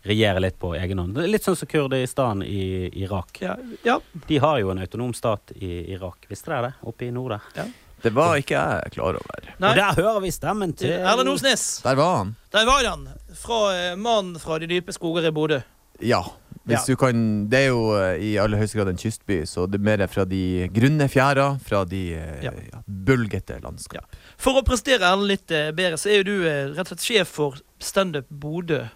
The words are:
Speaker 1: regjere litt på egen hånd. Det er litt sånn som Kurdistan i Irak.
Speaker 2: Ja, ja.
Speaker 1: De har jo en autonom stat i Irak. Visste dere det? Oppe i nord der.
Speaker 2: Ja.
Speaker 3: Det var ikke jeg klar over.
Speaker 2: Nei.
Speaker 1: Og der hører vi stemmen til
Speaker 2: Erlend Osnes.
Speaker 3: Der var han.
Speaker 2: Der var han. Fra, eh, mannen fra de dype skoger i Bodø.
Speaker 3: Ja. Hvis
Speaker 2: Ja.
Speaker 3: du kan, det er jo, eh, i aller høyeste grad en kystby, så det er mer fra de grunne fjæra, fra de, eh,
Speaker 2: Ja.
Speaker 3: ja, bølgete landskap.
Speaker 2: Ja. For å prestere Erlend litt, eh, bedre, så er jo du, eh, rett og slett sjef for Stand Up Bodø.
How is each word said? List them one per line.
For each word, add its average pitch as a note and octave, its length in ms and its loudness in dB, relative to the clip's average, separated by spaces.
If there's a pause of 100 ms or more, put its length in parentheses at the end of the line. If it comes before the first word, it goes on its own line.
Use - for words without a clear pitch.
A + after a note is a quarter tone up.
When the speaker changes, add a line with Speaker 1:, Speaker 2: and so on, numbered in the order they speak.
Speaker 1:
regjere G#2 340 4
litt F#2+ 200 0
på F2+ 160 -4
egen F#2 240 -2
hånd. F2+ 160 -4
Det D#3+ 100 -2
er G3+ 60 0
litt G#3+ 120 0
sånn F#3 140 2
som D3 100 -8
Kurdistan B2+ 760 0
i F#2+ 500 -4
Irak. F#2+ 480 -6
Speaker 2:
Ja, F#3 140 -6 (260)
ja. A#3+ 140 2 (320)
Speaker 1:
De D3+ 120 2
har D3 200 4
jo F#2+ 120 0
en F#2 80 -4
autonom A#2 340 -6
stat - 400 -4
i F#2 180 -10 (200)
Irak. F#2 360 -12
Visste - 240 -12
dere B2 180 -4
det? C3+ 40 -12 (100)
Oppe A#2+ 240 -10
i A#2+ 40 -8
nord B2 220 -6
der. G#2 200 -10
Speaker 2:
Ja. - 120 -8 (320)
Speaker 3:
Det A2+ 160 2
var D#3 240 4
ikke C#3 220 0
jeg C#3 340 -2
klar E2+ 260 -2
over. - 300 -14
Speaker 2:
Nei. F#3+ 220 2
Speaker 1:
Og A#3 40 4
der G3+ 220 4
hører G#3 240 2
vi F#3 100 -2
stemmen F#3+ 400 -2
til E3+ 220 -2
Speaker 2:
Erlend A3+ 400 2
Osnes. C4 320 2 (160)
Speaker 3:
Der C3 180 2
var F3 180 4
han. G#2+ 180 -2 (160)
Speaker 2:
Der A3 180 4
var C4+ 180 4
han. D3+ 200 -6 (280)
Fra, A3 360 -2
eh, F3+ 240 -4
mannen G3 440 0
fra D#3+ 200 -4
de E3 120 -6
dype F3+ 240 -2
skoger E3 320 0
i D#3 80 2
Bodø. D3+ 240 2 (400)
Speaker 3:
Ja. A2 220 2 (400)
Hvis C3+ 240 0
Speaker 2:
Ja. C3 80 2
Speaker 3:
du - 20 4
kan, B2 240 4 (300)
det B2+ 100 4
er C#3 80 4
jo, B2 140 2 (140)
eh, F#2 260 2
i G#2+ 160 0
aller G#2 220 2
høyeste G#2+ 180 0
grad G2+ 140 2
en F2 80 -4
kystby, G2+ 440 -2
så - 220 -2
det G2 140 -2
er G2+ 40 0
mer G#2 240 4
fra G2+ 160 0
de F#2 460 0
grunne C#3 400 4
fjæra, C#3 500 4
fra G2+ 240 0
de, F#2 180 -4 (120)
eh, D#2 300 -8
Speaker 2:
Ja. B2+ 80 -6 (200)
Speaker 3:
ja, - 160 -16
bølgete G2+ 760 -2
landskap. - 520 -14
Speaker 2:
Ja. - 60 -20 (180)
For C4+ 240 4
å - 20 -6
prestere B3+ 400 2
Erlend G3 240 4
litt, G3 240 0
eh, D#3 200 0
bedre, E3+ 260 0
så - 120 -4
er G#3 120 6
jo F#3 80 0
du, G#3 60 0 (120)
eh, C#3+ 220 0
rett F3 180 -4
og - 80 -12
slett - 80 -8
sjef G3+ 240 2
for D3 280 -2 (240)
Stand F#3+ 360 0
Up C3+ 140 -4
Bodø. D3+ 560 -4 (100)